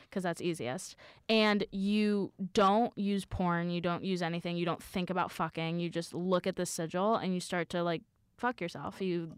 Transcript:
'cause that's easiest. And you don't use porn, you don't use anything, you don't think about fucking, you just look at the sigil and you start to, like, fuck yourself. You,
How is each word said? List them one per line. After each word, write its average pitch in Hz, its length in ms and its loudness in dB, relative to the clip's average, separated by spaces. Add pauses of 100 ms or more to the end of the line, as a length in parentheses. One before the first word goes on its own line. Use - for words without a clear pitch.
(100)
'cause 190 140 -4
that's 170 160 -2
easiest. 147 560 -4 (320)
And 214 420 4
you 202 600 2 (220)
don't 214 440 6
use 202 260 0
porn, 175 460 0
you 175 100 0
don't 175 240 0
use 185 180 0
anything, 170 340 -2
you 170 80 0
don't 165 180 -2
think 180 280 -4
about 180 200 0
fucking, 165 500 -2
you 170 100 -2
just 170 240 -4
look 180 320 0
at 185 100 0
the 180 100 -2
sigil 180 500 0
and 185 180 -2
you 180 60 -2
start 170 300 -4
to, 175 120 0
like, 170 200 0 (340)
fuck 240 240 -4
yourself. 170 400 -8
You, 170 380 -2